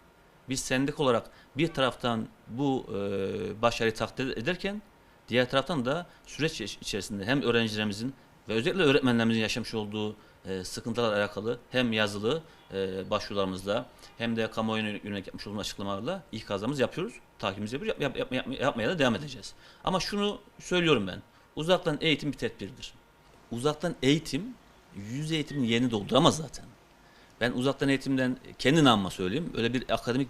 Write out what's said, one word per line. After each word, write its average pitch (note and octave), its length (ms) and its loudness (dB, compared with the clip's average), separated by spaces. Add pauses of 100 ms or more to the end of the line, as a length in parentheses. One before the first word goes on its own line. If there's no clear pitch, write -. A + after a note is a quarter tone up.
(500)
Biz C3 100 -2
sendika C#3 440 0
olarak A#2+ 260 4 (280)
bir D#3+ 160 0
taraftan A#2 540 0 (200)
bu, C3 420 0
e, G2+ 720 -4
başarıyı A#2 340 2
takdir - 420 -4
ederken F3+ 440 -4 (480)
diğer B2 200 4
taraftan C3+ 360 0
da E3 220 -2 (180)
süreç D3+ 360 -4
iç-, G2+ 200 -8
içerisinde G2 440 -6
hem C3 160 2
öğrencilerimizin A2+ 720 0 (340)
ve G#2+ 60 -4
özellikle E3 300 2
öğretmenlerimizin A#2 580 4
yaşamış A2 320 -4
olduğu, G#2+ 420 -4 (300)
e, F#2+ 180 -4
sıkıntılarla A2+ 540 -2
alakalı G#2 420 -2 (120)
hem B2 220 2
yazılı, G#2+ 500 0 (300)
e, F#2+ 360 -4
başvurularımızla G2+ 760 0 (320)
hem A#2 180 -2
de A2 160 -2
kamuoyuna A2 380 0
yönelik G2+ 380 -6
yapmış - 200 -12
olduğumuz G#2 140 -6
açıklamalarla G#2 680 -6
ikazlarımızı A2 500 -4
yapıyoruz, E3 320 -2 (260)
takibimizi G#2 360 -4
yapıyoruz, G3+ 260 -6
yap-, C3+ 160 -2
yap-, - 180 -4
yap-, B2 160 -2
yap-, C3 120 -4
yapmaya A#2 260 2
da F3+ 100 0
devam B2 160 4
edeceğiz. B2 380 -10 (300)
Ama F#3 160 0
şunu G3+ 400 -2 (200)
söylüyorum D#3 480 4
ben, F#2+ 140 -8 (340)
uzaktan E3 460 2
eğitim D3+ 300 2
bir - 60 -12
tedbirdir. - 560 -8 (580)
Uzaktan D3 500 -2
eğitim, D#3 520 2 (420)
yüz B2+ 360 -6
eğitimin C#3+ 320 -2
yerini A#2 280 4
dolduramaz A2+ 460 6
zaten. - 280 -10 (760)
Ben A#2+ 100 2
uzaktan C3+ 380 0
eğitimden C3 480 0 (220)
kendi D3+ 240 6
namıma G#2 260 6
söyleyeyim, G#2+ 480 -2
öyle A#2 160 0
bir A#2+ 200 -2
akademik, B2 360 0